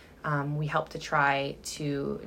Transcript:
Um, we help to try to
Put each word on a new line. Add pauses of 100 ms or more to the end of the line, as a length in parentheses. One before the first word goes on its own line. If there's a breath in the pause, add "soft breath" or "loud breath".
(240 loud breath)
Um,
we
help
to
try
to